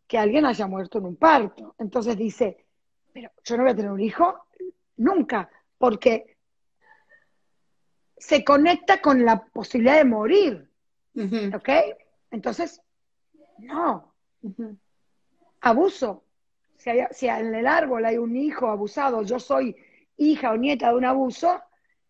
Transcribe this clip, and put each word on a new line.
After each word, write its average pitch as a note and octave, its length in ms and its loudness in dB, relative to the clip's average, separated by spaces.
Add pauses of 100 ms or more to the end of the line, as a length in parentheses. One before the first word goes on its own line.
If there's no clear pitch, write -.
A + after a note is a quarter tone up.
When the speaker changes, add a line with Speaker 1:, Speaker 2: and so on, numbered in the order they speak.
Speaker 1:
que A#3 100 -2
alguien A3+ 280 2
haya G#3+ 200 0
muerto F#3+ 320 -8
en F#3+ 80 -4
un F3 120 -10
parto. C#4+ 600 2
Entonces A3 400 -4
dice, G#3+ 480 -4 (460)
"Pero A#3 200 -20 (120)
yo A#3 140 -6
no B3 60 0
voy C4 100 4
a - 20 -4
tener G3+ 160 -4
un G3 100 -6
hijo D#4 460 -2 (500)
nunca". A#3 520 -2 (340)
Porque - 540 0 (1800)
se - 300 0
conecta E4+ 560 2
con C4 240 4
la A3+ 180 2
posibilidad B3 540 0
de D4 80 6
morir, A#3 640 0 (420)
Speaker 2:
Ujú. G#3 400 -4
Speaker 1:
¿ok? - 160 -6 (600)
Entonces, B3+ 500 -8 (760)
no. C4 560 -6 (300)
Speaker 2:
Ujú. G#3+ 340 -14 (800)
Speaker 1:
Abuso. B3+ 640 0 (540)
Si - 120 -8
hay, A#3+ 120 2 (100)
si B3+ 160 -6
en A3+ 260 -4
el A3+ 140 -2
árbol C4+ 380 0
hay A3+ 120 0
un A#3 200 -4
hijo C4+ 320 -2
abusado, A3 540 -4
yo A3+ 180 -4
soy C4+ 340 -2 (400)
hija D4 360 0
o A3 40 0
nieta A#3+ 360 -2
de A#3+ 40 2
un B3+ 80 0
abuso, C4+ 580 0 (480)